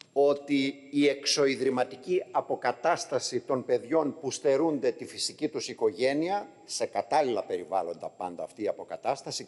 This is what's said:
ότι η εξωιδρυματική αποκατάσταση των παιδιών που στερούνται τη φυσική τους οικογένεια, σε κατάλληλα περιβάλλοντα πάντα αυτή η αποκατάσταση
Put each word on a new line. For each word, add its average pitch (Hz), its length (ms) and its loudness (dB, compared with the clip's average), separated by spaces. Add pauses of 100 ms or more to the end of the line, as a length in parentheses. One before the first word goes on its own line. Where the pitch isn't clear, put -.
(140)
ότι 139 800 2
η 143 160 4
εξωιδρυματική 135 1200 0
αποκατάσταση 131 1080 -2
των 127 260 -2
παιδιών 127 560 0
που 196 100 -4
στερούνται 139 600 2
τη - 140 -6
φυσική - 420 -6
τους 123 200 -6
οικογένεια, 139 840 0 (160)
σε - 200 -4
κατάλληλα 113 580 0
περιβάλλοντα 85 640 -4
πάντα 87 340 -8
αυτή 104 200 -10
η 101 40 0
αποκατάσταση 117 800 -6